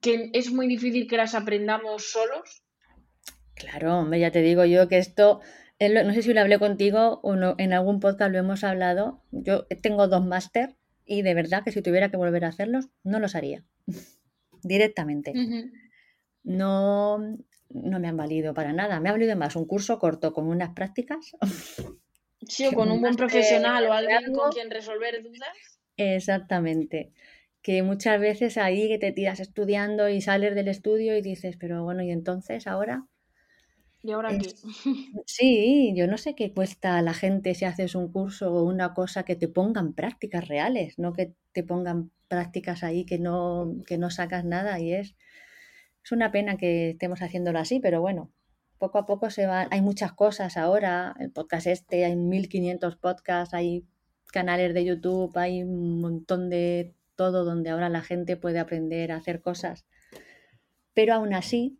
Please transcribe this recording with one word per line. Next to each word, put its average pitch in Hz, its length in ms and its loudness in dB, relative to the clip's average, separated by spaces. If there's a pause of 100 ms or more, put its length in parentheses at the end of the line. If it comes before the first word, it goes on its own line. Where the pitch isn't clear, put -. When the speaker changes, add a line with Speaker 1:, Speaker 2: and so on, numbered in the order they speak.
Speaker 1:
que 233 340 0
es 247 180 0
muy 254 140 0
difícil 240 420 0
que 233 80 0
las 226 180 0
aprendamos 214 760 -2
solos. 247 540 -4 (880)
Speaker 2:
Claro, 160 440 -2
hombre, 160 220 2
ya 170 100 4
te 170 100 4
digo 170 240 8
yo 175 240 8
que 180 80 4
esto, 202 440 6 (380)
es 208 140 4
lo, 220 120 6
no 202 100 2
sé 233 80 2
si 233 100 2
lo 220 80 6
hablé 202 180 6
contigo 208 640 4
o 196 140 0
no, 185 220 2
en 185 160 2
algún 196 260 2
podcast 196 320 2
lo 185 60 0
hemos 196 260 -2
hablado. 190 580 0 (100)
Yo - 340 0 (160)
tengo 202 260 4
dos 185 160 4
máster 185 520 -2 (280)
y 202 160 -2
de 190 140 2
verdad 170 280 0
que 220 100 -4
si 208 100 -4
tuviera 185 280 4
que 190 60 -4
volver 170 300 0
a - 20 0
hacerlos, 233 400 -2 (160)
no 208 160 0
los 196 140 -4
haría. 143 320 -6 (200)
<laughs> - 760 -14
Directamente. 165 720 0
Speaker 1:
Ujú. 233 380 -4 (720)
Speaker 2:
No, 196 760 2 (500)
no - 320 -4
me 170 80 -2
han 165 80 -4
valido 156 380 -2
para 147 180 -4
nada. 190 280 -2
Me 175 100 0
ha - 20 2
valido 220 240 2
más 147 200 -2
un 165 100 -2
curso 202 320 -2
corto 160 340 0
con 156 140 -4
unas 170 240 -2
prácticas 247 640 -8 (100)
<laughs> - 580 -8 (480)
Speaker 1:
Sí, - 180 -6
o 269 40 4
Speaker 2:
que 247 60 0
Speaker 1:
con 220 120 4
Speaker 2:
un 220 60 4
Speaker 1:
un 233 80 2
buen 240 100 4
Speaker 2:
máster 247 160 0
Speaker 1:
profesional 233 580 4
o 220 60 4
alguien 220 360 2
con 262 80 -2
Speaker 2:
largo. 285 180 2
Speaker 1:
quien 226 160 -6
resolver 220 520 -6
dudas. 247 580 -18 (180)
Speaker 2:
Exactamente. 185 1120 -2 (480)
Que 190 220 0
muchas 202 360 2
veces 214 380 0
ahí 202 320 2
que 214 100 0
te 196 140 -2
tiras 190 280 -2
estudiando 208 680 0
y 202 140 0
sales 202 320 2
del 202 140 -2
estudio 214 500 0
y - 20 0
dices, 185 380 -8
"Pero 170 260 -6
bueno, 180 180 -4
¿y 175 80 -4
entonces 180 560 -6
ahora?". 214 400 -4 (960)
Speaker 1:
¿Y 214 100 -8
ahora 220 180 -4
Speaker 2:
Es 202 240 -4
Speaker 1:
qué? - 80 -
<laughs> 247 640 -8
Speaker 2:
sí, 247 680 4
yo 175 120 2
no 190 100 0
sé 294 180 -6
qué 202 200 -6
cuesta 190 420 0
a 170 60 4
la 165 100 0
gente 190 420 -2
si 190 120 -4
haces 180 280 -4
un 180 160 -4
curso 190 400 -4
o 175 140 2
una 180 300 0
cosa 185 300 -4
que 175 120 -2
te 170 100 -4
pongan 180 460 0
prácticas 175 560 -6
reales, 160 500 -2
no 170 140 -4
que 175 220 -6 (180)
te 180 100 -8
pongan 170 480 -4 (180)
prácticas 175 540 -6
ahí 175 220 -4
que 175 140 -4
no, 175 560 -2 (120)
que 175 120 -6
no 175 120 -2
sacas 175 360 -6
nada 180 340 -4
y 165 140 -2
es, 196 220 -8 (880)
es - 100 -6
una 226 200 0
pena 202 240 0
que 170 340 0
estemos 175 300 -6
haciéndolo 175 380 -2
así, 160 200 -2
pero 170 220 2
bueno, 175 320 -4 (460)
poco 190 180 -2
a 202 80 2
poco 202 240 -2
se 208 160 -2
va, 185 260 0
hay 196 120 2
muchas 202 320 0
cosas 202 420 0
ahora, 180 640 0
el 135 100 -8
podcast 165 360 -6
este, 180 400 0
hay 175 100 0
mil 175 320 0
quinientos 180 480 -4
podcasts, 180 560 -4
hay 175 320 -2 (480)
canales 180 400 0
de 175 140 2
YouTube, 180 500 -2
hay 180 260 -2
un 175 380 -2
montón 170 480 -4
de 175 460 -2 (220)
todo 185 280 0
donde 170 240 -2
ahora 170 220 -2
la 165 100 -2
gente 175 380 -4
puede 170 220 -2
aprender 165 520 -4
a 160 40 -6
hacer 170 260 -8
cosas. 175 420 -8 (1120)
Pero 220 200 6
aún 214 200 0
así 240 460 -4